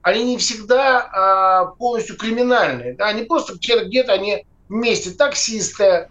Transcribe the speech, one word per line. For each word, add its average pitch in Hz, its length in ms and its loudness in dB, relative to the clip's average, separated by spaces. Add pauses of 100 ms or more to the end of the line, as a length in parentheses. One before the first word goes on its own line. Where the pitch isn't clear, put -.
они 214 160 2
не 247 160 0
всегда, 247 600 2
а, 190 640 2
полностью 233 520 -4
криминальные, 208 760 0
да, 202 120 -2
они 220 180 -4
просто 262 320 -2
где-то, 220 300 0
где-то 233 260 0
они 196 340 -2 (220)
вместе 214 420 -2
таксисты 180 1000 0